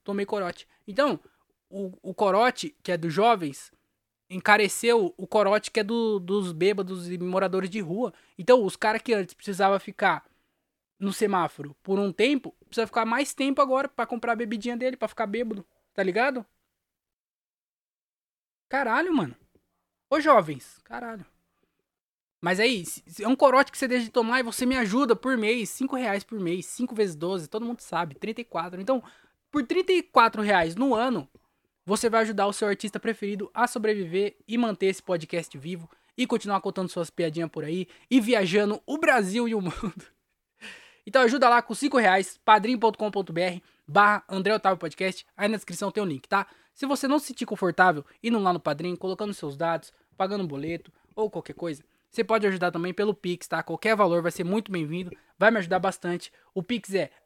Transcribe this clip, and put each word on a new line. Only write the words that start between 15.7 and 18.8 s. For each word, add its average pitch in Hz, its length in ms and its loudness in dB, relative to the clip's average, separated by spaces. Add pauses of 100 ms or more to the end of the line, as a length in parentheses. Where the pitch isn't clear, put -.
Tá 196 100 -2
ligado? 226 420 0 (2250)
Caralho, 277 440 0